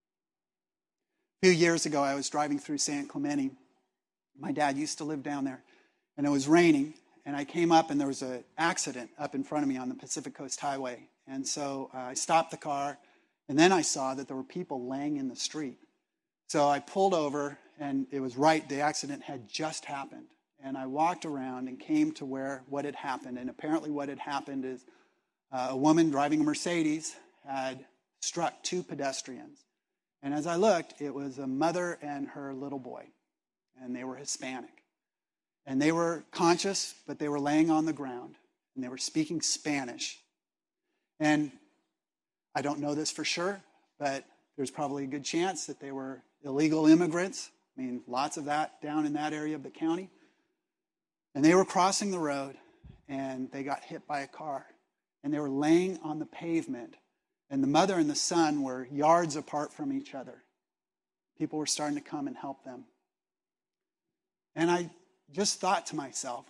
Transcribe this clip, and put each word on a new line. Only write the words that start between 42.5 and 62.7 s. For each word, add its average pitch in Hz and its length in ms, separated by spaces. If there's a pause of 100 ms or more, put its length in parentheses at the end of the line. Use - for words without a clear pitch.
I 139 80
don't 143 160
know 147 160
this 151 160
for 156 140
sure, 185 380 (360)
but 139 260 (320)
there's 131 140
probably 143 340
a 135 40
good 139 160
chance 175 420
that 143 140
they 139 120
were 135 300 (200)
illegal 151 440
immigrants. 175 640 (260)
I 131 60
mean, 123 240
lots 135 300
of 147 100
that 147 340
down 151 260
in 147 80
that 151 180
area 151 220
of 143 80
the 131 80
county. 170 400 (1200)
And 139 100
they 165 100
were 190 100
crossing 190 460
the 185 80
road, 139 380 (520)
and 135 440
they 139 100
got 139 220
hit - 220
by 147 140
a 139 60
car. 147 400 (580)
And 147 100
they 147 60
were 143 100
laying 160 480
on 151 200
the 156 80
pavement. 165 680 (560)
And 139 120
the 135 60
mother 180 280
and 156 120
the 147 60
son 151 480
were 127 300
yards 156 440
apart 147 360
from 139 200
each 135 220
other. 135 300 (920)
People 156 220
were 151 80
starting 147 300
to 143 60
come 143 260
and 123 80
help 139 280
them. 127 200 (1700)